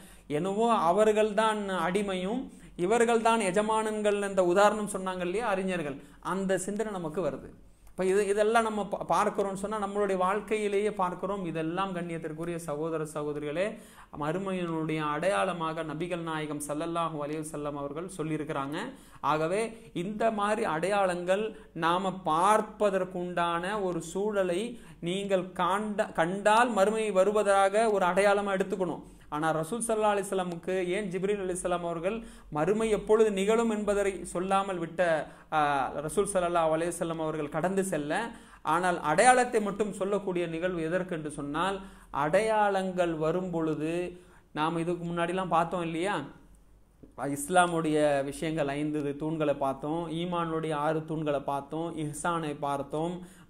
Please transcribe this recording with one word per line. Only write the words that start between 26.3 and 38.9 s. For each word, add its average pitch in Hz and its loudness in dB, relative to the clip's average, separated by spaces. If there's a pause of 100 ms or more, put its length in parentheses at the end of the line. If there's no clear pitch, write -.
மறுமை 208 2
வருவதாக 196 4
ஒரு 190 2
அடையாளமா 202 4
எடுத்துக்கணும். 190 -2 (260)
ஆனா 156 0
ரசூல் 160 -4
ஸல்லல்லாஹு 214 2
அலைஹி 190 0
வஸல்லமுக்கு 185 -2
ஏன் 185 -2
ஜிப்ரீல் 190 -2
அலைஹிஸ்ஸலாம் 180 -2
அவர்கள் 190 -4 (260)
மறுமை 208 2
எப்பொழுது 214 6
நிகழும் 220 2
என்பதை 202 0
சொல்லாமல் 190 -2
விட்ட, 165 0 (260)
ஆ, 143 2
ரசூல் 156 0
ஸல்லல்லாஹு 170 2
அலைஹி 165 0
வஸல்லம் 165 -4
அவர்கள் 156 -2
கடந்து 185 0
செல்ல, 180 -2 (300)
ஆனால் 175 2